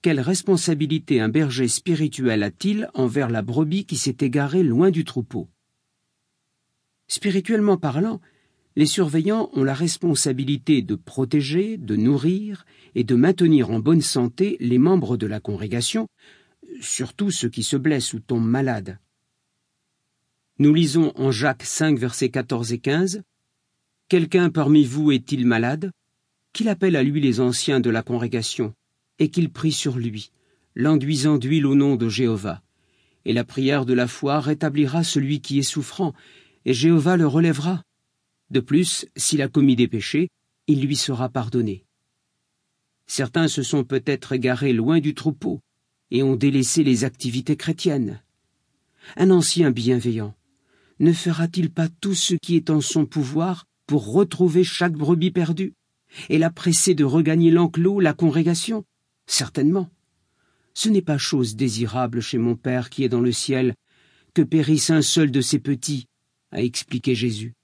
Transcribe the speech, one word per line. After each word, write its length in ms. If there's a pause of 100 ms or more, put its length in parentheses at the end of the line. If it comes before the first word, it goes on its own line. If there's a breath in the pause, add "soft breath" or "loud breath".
Quelle 160
responsabilité 1000
un 100
berger 380
spirituel 760
a-t-il 500
envers 380
la 100
brebis 440
qui 120
s'est 240
égarée 400
loin 300
du 120
troupeau ? 460 (1600)
Spirituellement 720
parlant, 440 (540)
les 100
surveillants 680
ont 100
la 100
responsabilité 1120
de 100
protéger, 840
de 180
nourrir 680 (280 soft breath)
et 100
de 120
maintenir 560
en 80
bonne 220
santé 580
les 180
membres 400
de 80
la 140
congrégation, 680 (760 soft breath)
surtout 500
ceux 180
qui 140
se 140
blessent 360
ou 60
tombent 280
malades. 520 (1600)
Nous 160
lisons 420
en 160
Jacques 340
cinq, 340
versets 300
quatorze 420
et 80
quinze, « 440 (840)
Quelqu'un 420
parmi 360
vous 260
est-il 340
malade ? 460 (640)
Qu'il 160
appelle 260
à 80
lui 160
les 200
anciens 400
de 100
la 140
congrégation, 680 (460)
et 100
qu'il 220
prie 220
sur 240
lui, 340 (420)
l'enduisant 640
d'huile 280
au 100
nom 200
de 120
Jéhovah. 540 (640)
Et 80
la 100
prière 420
de 80
la 140
foi 320
rétablira 640
celui 380
qui 180
est 40
souffrant, 500 (500 soft breath)
et 100
Jéhovah 440
le 100
relèvera. 560 (680)
De 80
plus, 460 (100)
s'il 260
a 60
commis 280
des 120
péchés, 420 (380)
il 140
lui 140
sera 340
pardonné. » 540 (1200)
Certains 400
se 160
sont 200
peut-être 480
égarés 420
loin 260
du 140
troupeau 460 (520)
et 120
ont 120
délaissé 480
les 200
activités 540
chrétiennes. 640 (920 loud breath)
Un 160
ancien 400
bienveillant 640 (640)
ne 120
fera-t-il 600
pas 180
tout 260
ce 200
qui 200
est 140
en 100
son 260
pouvoir 600 (200)
pour 280
retrouver 500
chaque 300
brebis 360
perdue 440 (560 loud breath)
et 80
la 120
presser 460
de 80
regagner 480
l'enclos, 480
la 140
congrégation ? 720 (420)
Certainement. « 640 (840)
Ce 160
n'est 120
pas 160
chose 380
désirable 680
chez 160
mon 180
Père 340
qui 140
est 60
dans 120
le 100
ciel 440 (580)
que 80
périsse 480
un 120
seul 300
de 100
ses 180
petits », 480 (440)
a 100
expliqué 520
Jésus. 400 (100)